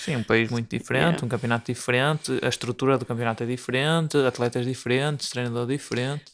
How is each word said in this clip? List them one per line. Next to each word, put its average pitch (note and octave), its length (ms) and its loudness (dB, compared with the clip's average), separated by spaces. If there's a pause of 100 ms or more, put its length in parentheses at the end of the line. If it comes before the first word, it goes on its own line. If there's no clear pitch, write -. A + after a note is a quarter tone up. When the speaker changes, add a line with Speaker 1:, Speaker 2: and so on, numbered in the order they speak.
Speaker 1:
Sim, D3+ 160 -2
um A2+ 60 -2
país A2+ 280 2
muito A#2 180 -2
diferente, C3+ 540 0
Speaker 2:
É. - 40 -2
Speaker 1:
um - 20 -4
campeonato A#2 440 -2
diferente, C3 720 0
a B2+ 60 0
estrutura B2+ 500 0
do A#2+ 60 -4
campeonato A#2 380 -2
é A#2 40 -2
diferente, C#3+ 720 2
atletas B2 460 2
diferentes, C3 680 0
treinador A#2+ 360 -2
diferente. C3+ 680 -4